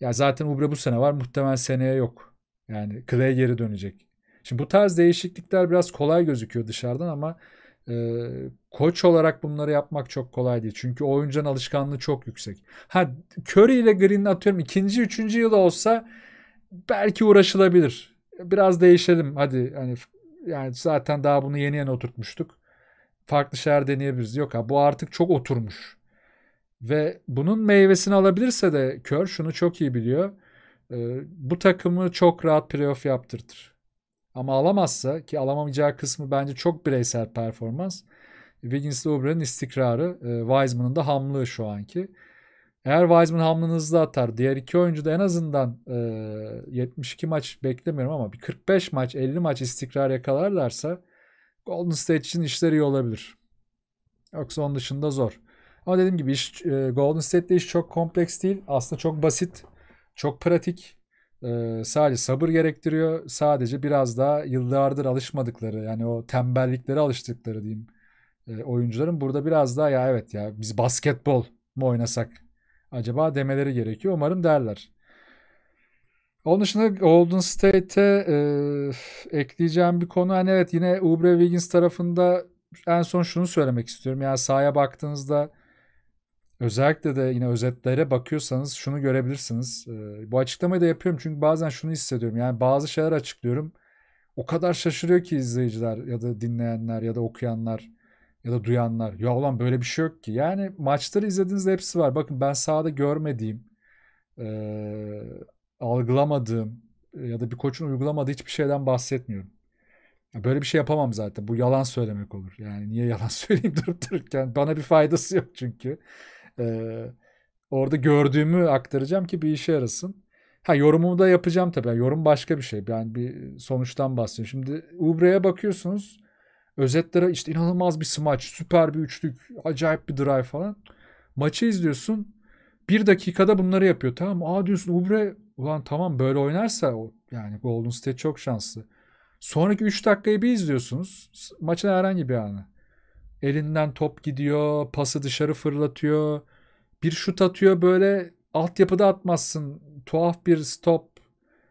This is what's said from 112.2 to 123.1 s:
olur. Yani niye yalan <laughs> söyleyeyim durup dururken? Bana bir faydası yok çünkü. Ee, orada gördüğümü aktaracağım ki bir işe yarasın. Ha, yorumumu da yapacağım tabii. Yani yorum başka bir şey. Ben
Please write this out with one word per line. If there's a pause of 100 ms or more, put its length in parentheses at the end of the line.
olur.
Yani
niye
yalan
<laughs>
söyleyeyim
durup
dururken?
Bana
bir
faydası
yok
çünkü. (600)
Ee, (640)
orada
gördüğümü
aktaracağım
ki
bir
işe
yarasın. (380)
Ha,
yorumumu
da
yapacağım
tabii.
Yani
yorum
başka
bir
şey.
Ben